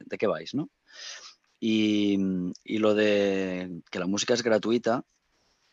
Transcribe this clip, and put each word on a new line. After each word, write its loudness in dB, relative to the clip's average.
de -10
qué 0
vais, -2
no?". -4
Y, 2
y -4
lo 4
de 0
que -8
la -2
música 0
es 0
gratuita, 2